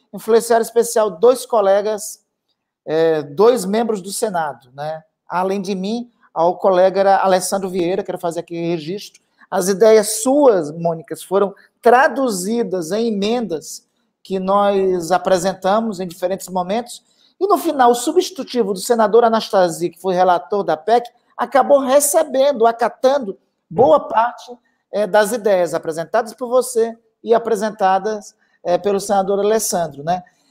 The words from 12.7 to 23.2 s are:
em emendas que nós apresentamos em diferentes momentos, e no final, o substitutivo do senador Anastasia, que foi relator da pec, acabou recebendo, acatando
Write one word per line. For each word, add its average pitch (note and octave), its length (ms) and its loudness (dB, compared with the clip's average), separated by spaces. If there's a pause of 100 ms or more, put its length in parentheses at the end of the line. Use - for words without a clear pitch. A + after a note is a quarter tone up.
em A3+ 160 -2
emendas G3+ 800 -6 (360)
que F#3 160 -6
nós F#3+ 720 0
apresentamos F#3 920 0
em F#3+ 60 -6
diferentes F3+ 420 -6
momentos, F#3 540 -6 (360)
e F4+ 80 -2
no G4 120 4
final, C#4 320 2
o A#3+ 40 4
substitutivo B3 800 -2
do F3+ 80 -6
senador A3+ 420 4
Anastasia, F#3 680 0
que - 100 -20
foi F#3+ 140 -2
relator F3+ 500 0
da D#3+ 120 0
pec, A#3+ 300 0 (300)
acabou C4+ 440 2
recebendo, C4+ 840 2
acatando A#3 720 0 (300)